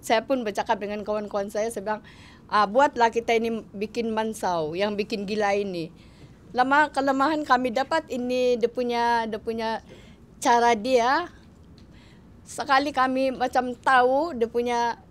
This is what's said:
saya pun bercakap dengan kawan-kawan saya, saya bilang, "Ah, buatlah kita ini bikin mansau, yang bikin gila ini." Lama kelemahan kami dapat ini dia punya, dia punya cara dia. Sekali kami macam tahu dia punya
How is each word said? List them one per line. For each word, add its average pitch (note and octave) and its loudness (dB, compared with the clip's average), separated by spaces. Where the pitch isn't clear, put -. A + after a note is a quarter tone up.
saya A3+ 0
pun C4 -2
bercakap G#3+ -4
dengan G#3 -8
kawan-kawan G#3 -6
saya, A3 -4
saya G3+ -10
bilang, G#3+ -6
"Ah, G#3 4
buatlah A#3+ 2
kita A#3 0
ini A3+ -2
bikin G#3+ -6
mansau, G#3 -4
yang G3+ -2
bikin G3+ -4
gila G#3 0
ini." F#3+ -4
Lama C#4 4
kelemahan C#4 0
kami B3+ 0
dapat D#4 -2
ini B3 0
dia A#3 -2
punya, A#3+ 0
dia G#3+ -8
punya A3+ -6
cara A#3+ 6
dia. B3+ 2
Sekali C#4+ 0
kami C4 0
macam B3 -2
tahu C4+ 4
dia A3+ -2
punya A#3+ -2